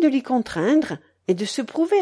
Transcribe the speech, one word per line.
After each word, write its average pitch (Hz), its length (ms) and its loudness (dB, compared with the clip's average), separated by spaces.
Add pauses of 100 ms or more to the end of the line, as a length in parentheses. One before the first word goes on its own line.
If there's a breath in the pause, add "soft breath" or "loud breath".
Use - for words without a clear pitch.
de 311 60 4
l'y 262 140 0
contraindre 233 760 0 (300 soft breath)
et 185 60 4
de 202 120 -4
se - 160 -6
prouver 339 400 0